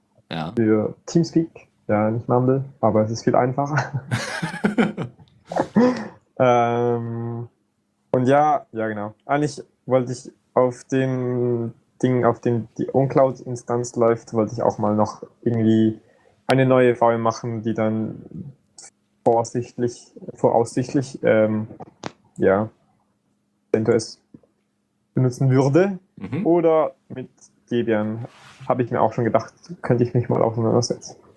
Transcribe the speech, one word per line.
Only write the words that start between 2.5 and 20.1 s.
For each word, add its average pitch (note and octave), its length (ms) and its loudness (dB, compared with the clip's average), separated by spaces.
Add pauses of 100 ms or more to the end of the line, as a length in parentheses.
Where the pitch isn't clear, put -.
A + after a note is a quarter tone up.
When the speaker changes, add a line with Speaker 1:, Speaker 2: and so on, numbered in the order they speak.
Speaker 2:
aber G#2+ 220 4
es G#2+ 80 -4
ist A2+ 120 -8
viel - 120 2
einfacher. C3+ 680 -2 (600)
Speaker 1:
<laughs> G3+ 480 -2 (1300)
Speaker 2:
Ähm, A#2+ 1080 0 (640)
und B2+ 160 2
ja, D3 460 2
ja, A2 160 -4
genau. G#2+ 240 -6 (120)
Eigentlich D3 380 -2 (220)
wollte B2+ 260 0
ich - 180 -14 (240)
auf B2 300 0
den B2 880 -2 (300)
Ding, B2+ 220 2
auf A#2+ 160 0
dem A#2 260 0 (100)
die - 160 -4
OwnCloud-Instanz B2+ 1000 0
läuft, A#2 380 0
wollte A2 180 0
ich A#2 100 -8
auch - 160 0
mal G#2+ 180 0
noch - 280 -2 (200)
irgendwie A2 540 2 (500)
eine C3 180 4
neue B2+ 320 4
V A#2 140 4
M A#2 100 0
machen, A2+ 420 -2
die A2+ 100 0
dann A2 480 -2 (1040)
voraussichtlich, A#2+ 880 -2 (220)